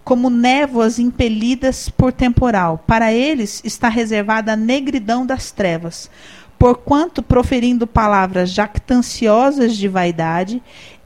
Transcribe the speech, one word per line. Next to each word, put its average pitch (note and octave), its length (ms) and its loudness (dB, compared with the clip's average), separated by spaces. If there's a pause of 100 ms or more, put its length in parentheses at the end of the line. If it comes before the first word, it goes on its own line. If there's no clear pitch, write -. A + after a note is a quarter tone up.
como B3+ 280 2
névoas A#3+ 680 2
impelidas A#3+ 920 0
por B3+ 240 0
temporal. G#3+ 720 0
Para A3+ 260 2
eles B3 500 -2
está A#3+ 260 -2
reservada A3 680 -2
a - 20 0
negridão B3 680 -2
das C4 260 -6
trevas, E3+ 580 -4 (480)
porquanto, C#4+ 640 0
proferindo B3 640 0
palavras F#3+ 640 0
jactanciosas A#3+ 1300 0
de G3 100 -4
vaidade, F3+ 760 -2 (440)